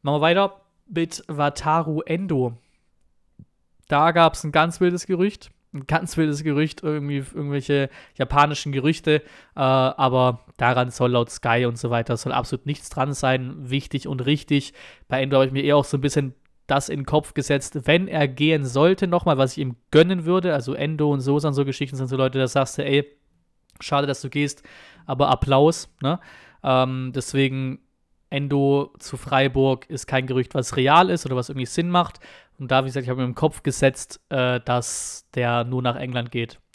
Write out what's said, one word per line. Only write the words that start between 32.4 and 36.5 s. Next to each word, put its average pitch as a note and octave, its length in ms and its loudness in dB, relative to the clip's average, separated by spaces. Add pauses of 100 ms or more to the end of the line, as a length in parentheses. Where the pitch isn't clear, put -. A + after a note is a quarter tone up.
Und B2+ 100 -10
da, C3+ 140 4
wie - 20 -4
gesagt, C3 160 -6
ich B2 80 -6
habe B2+ 100 -2
mir B2 60 0
im B2 80 -4
Kopf - 300 -2
gesetzt, - 640 -2
äh, B2+ 320 0
dass - 760 -4
der A#2+ 300 0
nur B2+ 180 -4
nach B2 140 -2
England B2 340 -6
geht. A#2 300 -8 (140)